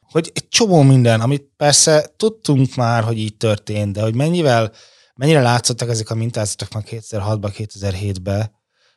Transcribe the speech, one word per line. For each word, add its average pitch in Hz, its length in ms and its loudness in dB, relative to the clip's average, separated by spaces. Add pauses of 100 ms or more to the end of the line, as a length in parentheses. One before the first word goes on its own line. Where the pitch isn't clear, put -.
hogy - 340 -4
egy - 140 -12
csomó 185 340 4
minden, 123 380 6
amit 139 220 -2 (140)
persze 151 600 2
tudtunk 147 580 0
már, 117 280 0
hogy 113 160 -4
így 107 180 -6
történt, 104 560 -2
de 101 100 -4
hogy 113 120 -2
mennyivel, 135 580 0 (420)
mennyire 143 280 2
látszottak 120 460 0
ezek 110 220 -4
a 117 40 -4
mintázatok 113 580 -6
már 107 100 -8
kétezer-hatban, 107 680 -6
kétezer-hétben, 98 1120 -6 (340)